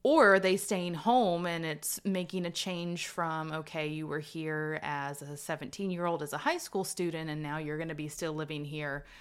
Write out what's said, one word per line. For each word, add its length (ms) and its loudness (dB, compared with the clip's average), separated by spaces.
or 320 10
are 60 8
they 160 6
staying 380 -2
home 520 4
and 180 -2
it's 400 -4
making 420 0
a 40 -2
change 580 -4
from, 440 -2
okay, 340 -4
you 200 -4
were 120 -4
here 640 -4
as 380 -4
a 160 -10
seventeen-year-old, 840 -4
as 100 -6
a 60 -4
high 200 0
school 260 -4
student, 440 -4
and 140 -4
now 160 -4
you're 200 -4
gonna 160 -6
be 140 -6
still 240 -4
living 320 -4
here 400 -6